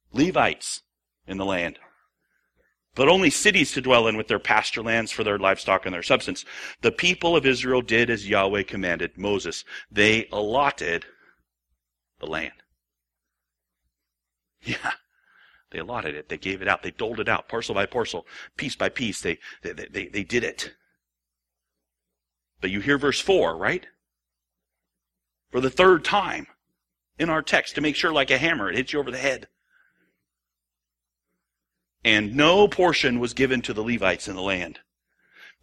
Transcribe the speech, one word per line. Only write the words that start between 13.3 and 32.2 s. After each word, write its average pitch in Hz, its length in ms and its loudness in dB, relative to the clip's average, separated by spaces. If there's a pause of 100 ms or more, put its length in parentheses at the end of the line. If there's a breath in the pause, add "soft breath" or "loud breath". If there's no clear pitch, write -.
Yeah, - 320 -6 (800 soft breath)
they 82 80 -10
allotted 82 380 -8
it. 76 140 -16
They 78 80 -8
gave 95 240 -8
it 95 60 -4
out. 95 140 0
They 90 80 -8
doled 113 300 -6
it 101 80 -4
out, 104 200 -2
parcel 110 280 -6
by 98 100 2
parcel, 101 400 -6 (300 loud breath)
piece 143 180 -8
by 95 140 -2
piece. 107 320 -4
They, 82 180 -4 (240 loud breath)
they, 87 100 -10
they, - 140 -14
they, 98 220 -10
they 98 160 -6
did 117 180 -2
it. - 320 -8 (1900)
But 95 100 -4
you 101 100 -4
hear 139 180 0
verse 135 220 0
four, 92 360 2
right? 117 300 -4 (1600)
For 127 100 -2
the 131 100 0
third 185 340 6
time 180 420 -2 (720)
in 170 120 0
our 160 100 2
text - 340 0
to 147 60 -4
make 151 160 0
sure, 170 160 0
like 139 180 2
a 135 60 6
hammer, 131 320 0
it 90 80 -2
hits 131 160 -2
you 151 60 -2
over 131 120 -4
the 123 60 -8
head. 127 320 -4 (2500)
"And 107 320 4